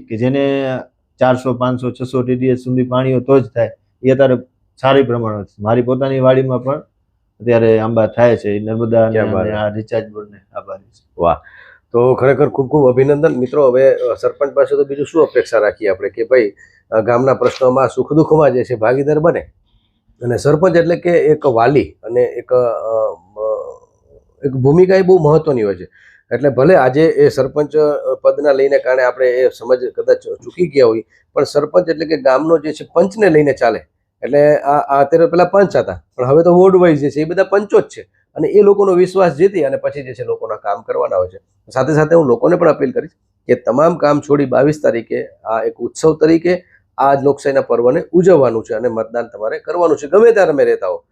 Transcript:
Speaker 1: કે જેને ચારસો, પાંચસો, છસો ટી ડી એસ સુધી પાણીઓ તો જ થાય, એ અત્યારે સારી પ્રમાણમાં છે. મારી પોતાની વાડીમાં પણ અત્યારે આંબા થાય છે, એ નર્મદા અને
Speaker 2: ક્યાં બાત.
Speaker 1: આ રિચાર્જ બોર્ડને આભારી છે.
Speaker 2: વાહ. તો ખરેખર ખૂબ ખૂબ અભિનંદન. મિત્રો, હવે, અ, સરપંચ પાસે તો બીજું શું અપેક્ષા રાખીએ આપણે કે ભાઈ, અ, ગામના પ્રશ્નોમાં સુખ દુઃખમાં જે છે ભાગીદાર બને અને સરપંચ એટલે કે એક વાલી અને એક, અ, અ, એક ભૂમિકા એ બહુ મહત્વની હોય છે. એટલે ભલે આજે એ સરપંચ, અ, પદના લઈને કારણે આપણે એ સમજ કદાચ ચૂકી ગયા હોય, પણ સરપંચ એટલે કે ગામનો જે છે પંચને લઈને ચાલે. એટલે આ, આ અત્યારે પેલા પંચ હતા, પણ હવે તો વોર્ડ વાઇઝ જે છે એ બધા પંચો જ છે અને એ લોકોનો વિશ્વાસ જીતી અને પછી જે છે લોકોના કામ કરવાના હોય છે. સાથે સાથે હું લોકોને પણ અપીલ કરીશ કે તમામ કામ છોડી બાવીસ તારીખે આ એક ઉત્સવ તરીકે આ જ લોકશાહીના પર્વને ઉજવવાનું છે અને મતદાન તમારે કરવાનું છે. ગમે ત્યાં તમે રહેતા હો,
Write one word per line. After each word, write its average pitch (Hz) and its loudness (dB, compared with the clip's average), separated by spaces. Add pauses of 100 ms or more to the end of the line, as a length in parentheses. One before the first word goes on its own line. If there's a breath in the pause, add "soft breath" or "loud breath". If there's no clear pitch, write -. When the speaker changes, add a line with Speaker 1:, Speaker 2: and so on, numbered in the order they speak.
Speaker 1:
કે 113 -8
જેને 139 -2 (540)
ચારસો, 127 0
પાંચસો, 123 -4
છસો 127 -6
ટી 127 -2
ડી 127 -2
એસ 127 0
સુધી 127 -2
પાણીઓ 127 -2
તો 135 2
જ 127 0 (100)
થાય, 113 -2 (320)
એ 127 2
અત્યારે 131 2 (400)
સારી 135 2
પ્રમાણમાં 113 -4
છે. - -20
મારી 113 0
પોતાની 131 -4
વાડીમાં 131 0
પણ 139 -4 (640)
અત્યારે 113 2
આંબા 113 0
થાય 117 2
છે, 104 -6
એ 104 -2
નર્મદા 110 -2
અને 113 0
Speaker 2:
ક્યાં 110 -2
બાત. 95 -2
Speaker 1:
આ 107 -4
રિચાર્જ 110 -8
બોર્ડને 104 -18 (160)
આભારી 98 -16
છે. - -18
Speaker 2:
વાહ. 82 0 (500 soft breath)
તો 123 2
ખરેખર 135 0
ખૂબ 131 -6
ખૂબ 139 2
અભિનંદન. 143 2
મિત્રો, 127 0
હવે, 131 4
અ, 117 -2
સરપંચ 127 -4
પાસે 139 0
તો 143 0
બીજું 139 -4
શું 156 0
અપેક્ષા 113 0
રાખીએ 104 -2
આપણે 95 -4
કે 113 -8
ભાઈ, 117 2 (380 soft breath)
અ, 110 0
ગામના 120 0
પ્રશ્નોમાં 127 0
સુખ 127 -6
દુઃખમાં 156 2
જે 123 -2
છે 127 -6
ભાગીદાર 135 -2
બને 151 0 (800)
અને 120 -4
સરપંચ 147 0
એટલે 170 2
કે 175 -4
એક 156 0
વાલી 117 0
અને 120 -2
એક, 117 -4
અ, 113 -2 (460)
અ, 107 -6 (1000)
એક 131 -2
ભૂમિકા 156 4
એ 190 4
બહુ 185 4
મહત્વની 151 0
હોય 98 -2
છે. 87 -16 (440 soft breath)
એટલે 127 0
ભલે 135 4
આજે 131 2
એ 147 2
સરપંચ, 147 -4
અ, 147 -2
પદના 143 0
લઈને 139 2
કારણે 127 0
આપણે 127 0
એ 127 0
સમજ 127 -2 (160)
કદાચ 123 0
ચૂકી 120 -6
ગયા 139 2
હોય, 113 0 (300)
પણ 147 -2
સરપંચ 151 -2
એટલે 156 -4
કે 151 -4
ગામનો 143 2
જે 147 -6
છે 147 -16
પંચને 196 0
લઈને 151 2
ચાલે. 113 -2 (440)
એટલે 143 2
આ, 143 0
આ 139 0
અત્યારે 165 2
પેલા 170 2
પંચ 190 0
હતા, 98 -4 (120)
પણ 127 -6
હવે 147 4
તો 175 4
વોર્ડ 190 6
વાઇઝ 170 4
જે 143 -2
છે 147 -4
એ - -2
બધા 175 -2
પંચો 202 0
જ - 0
છે - -18 (340)
અને - -4
એ 196 4
લોકોનો 196 4
વિશ્વાસ 180 0
જીતી 180 0
અને 135 -2
પછી 139 -8
જે 127 -14
છે 107 -14
લોકોના 101 -8
કામ 104 -8
કરવાના 135 -4
હોય 90 -2
છે. - -20 (300)
સાથે 131 -2
સાથે 151 2
હું 165 4
લોકોને 120 2
પણ 165 2
અપીલ 135 -2
કરીશ - -6 (360)
કે 123 2
તમામ 156 0
કામ 147 0
છોડી 143 0
બાવીસ 135 0
તારીખે 120 -4
આ 110 -6
એક 113 -6
ઉત્સવ 151 -2
તરીકે 160 0 (320 soft breath)
આ 135 2
જ 127 -4
લોકશાહીના 139 0
પર્વને 123 0
ઉજવવાનું 143 2
છે 120 -10
અને 113 -4
મતદાન 113 -6
તમારે 110 -8
કરવાનું 165 -2
છે. 147 -14
ગમે 214 4
ત્યાં 196 2
તમે 143 0
રહેતા 113 0
હો, 87 -8